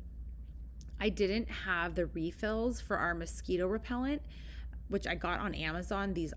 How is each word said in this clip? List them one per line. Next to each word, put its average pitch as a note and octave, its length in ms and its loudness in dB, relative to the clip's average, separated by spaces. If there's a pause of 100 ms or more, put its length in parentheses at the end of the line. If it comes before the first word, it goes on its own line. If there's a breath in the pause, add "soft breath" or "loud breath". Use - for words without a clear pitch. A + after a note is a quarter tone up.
(1000)
I G#3 80 4
didn't G#3 420 4
have F3 460 0
the E3+ 120 4
refills A3 760 0
for - 160 0
our E3+ 160 2
mosquito F3 540 0
repellent, B3 560 2 (680 loud breath)
which F#3+ 180 0
I F3 80 0
got E3+ 240 0
on F#3+ 160 0
Amazon, F3+ 580 0
these D#3+ 240 0